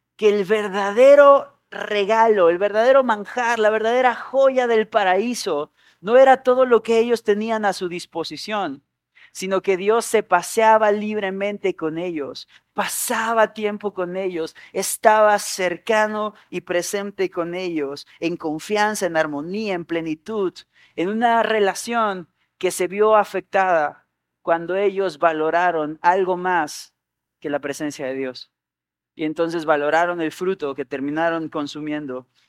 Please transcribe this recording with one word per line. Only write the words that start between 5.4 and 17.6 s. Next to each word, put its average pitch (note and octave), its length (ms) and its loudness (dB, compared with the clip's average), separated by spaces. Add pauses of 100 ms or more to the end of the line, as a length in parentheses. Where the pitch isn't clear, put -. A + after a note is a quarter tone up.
no G#3 160 0
era C4 260 6
todo B3+ 240 2
lo A#3+ 180 4
que A3+ 160 2
ellos A#3 240 0
tenían G#3+ 420 -2
a F#3+ 80 0
su F#3 160 -8
disposición, E3 920 -8 (520)
sino F#3+ 300 -4
que F#3+ 140 0
Dios G#3+ 280 0
se A3 160 0
paseaba A3 720 2
libremente G3+ 840 -4
con D#3+ 220 -6
ellos, E3 500 -8 (260)
pasaba A3 800 -2
tiempo G#3 380 -6
con F3+ 240 -6
ellos, F3+ 400 -6 (180)
estaba G#3+ 640 2
cercano G#3+ 960 -4 (160)
y F3+ 100 -8
presente F#3 680 -4
con E3+ 240 -6
ellos, D#3 500 -6 (140)